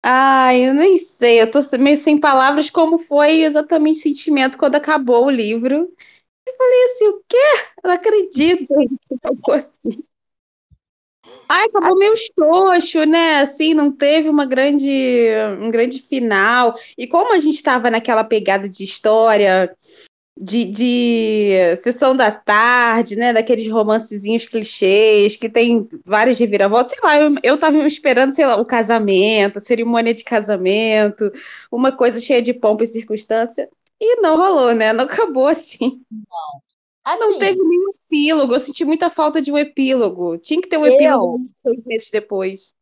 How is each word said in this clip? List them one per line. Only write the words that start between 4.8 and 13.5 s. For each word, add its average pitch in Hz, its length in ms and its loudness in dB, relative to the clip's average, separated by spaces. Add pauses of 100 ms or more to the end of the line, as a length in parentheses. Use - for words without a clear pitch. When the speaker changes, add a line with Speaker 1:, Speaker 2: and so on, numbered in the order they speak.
Speaker 1:
o 277 60 2
livro. 254 600 -2 (560)
Eu 508 120 -12
falei 508 260 4
assim, 494 240 0
"O 403 180 -4
quê? - 100 -2 (460)
Eu 359 60 -2
não 359 60 2
acredito 359 720 0
que 277 480 -2
acabou - 400 -4
assim." - 500 -8 (1400)
Ai, 370 180 0
acabou 381 280 0
Speaker 2:
A- 370 40 2
Speaker 1:
meio 415 180 4
xoxo, 349 880 0
né? 311 360 2
Assim, 285 320 -2